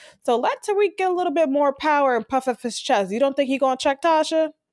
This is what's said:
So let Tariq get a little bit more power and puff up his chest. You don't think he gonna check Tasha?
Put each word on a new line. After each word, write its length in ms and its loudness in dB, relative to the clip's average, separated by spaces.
So 140 2
let 260 -2
Tariq 340 0
get 140 0
a 20 0
little 200 -2
bit 160 2
more 240 2
power 420 0
and 120 -4
puff 200 -2
up 140 -4
his 180 -8
chest. 320 0
You 80 -2
don't 160 0
think 140 0
he 80 -2
gonna 200 0
check 240 -2
Tasha? 500 0